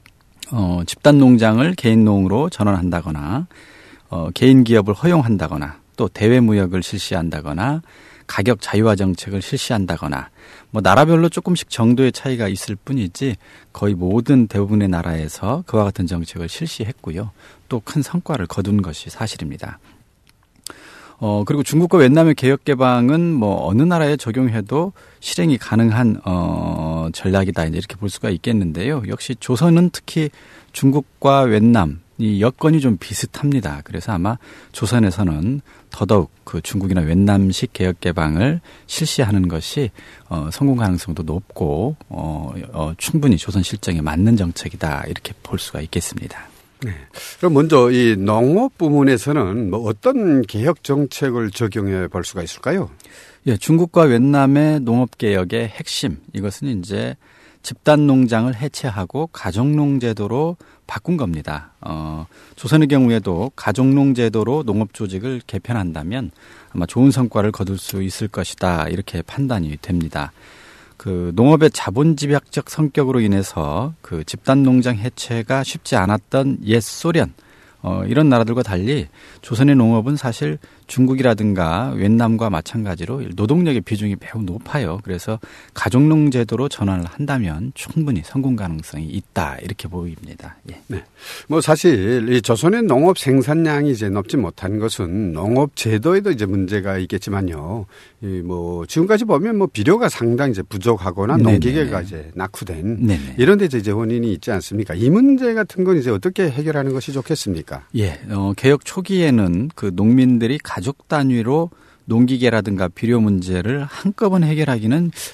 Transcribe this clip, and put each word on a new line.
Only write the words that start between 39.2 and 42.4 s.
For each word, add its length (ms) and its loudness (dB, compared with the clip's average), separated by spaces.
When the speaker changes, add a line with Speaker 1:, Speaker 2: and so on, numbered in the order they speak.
Speaker 1:
것이, 420 -6
어, 220 -6
성공 260 0
가능성도 460 -2
높고, 720 -4
어, 440 -8